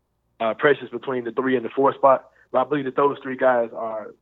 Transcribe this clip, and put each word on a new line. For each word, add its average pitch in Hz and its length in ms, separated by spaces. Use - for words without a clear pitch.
uh, 110 140
Precious 135 360
between 123 340
the 113 80
three 127 240
and 117 100
the 107 40
four 135 240
spot. 131 360
But 127 160
I - 20
believe 143 160
that 131 100
those 135 280
three 131 120
guys 123 400
are 110 460